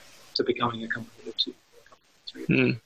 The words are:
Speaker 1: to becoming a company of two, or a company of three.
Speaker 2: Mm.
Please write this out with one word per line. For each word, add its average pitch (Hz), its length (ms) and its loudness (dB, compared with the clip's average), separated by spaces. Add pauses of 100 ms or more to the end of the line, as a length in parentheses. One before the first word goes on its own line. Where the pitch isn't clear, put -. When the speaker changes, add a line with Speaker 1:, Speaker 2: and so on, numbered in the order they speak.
(360)
Speaker 1:
to 135 60 2
becoming 113 420 -2
a 113 40 -6
company - 400 -10
of - 80 -10
two, - 140 -2
or - 340 -18
a - 60 -20
company - 260 -20
of - 140 -20
three. - 260 2
Speaker 2:
Mm. 123 300 4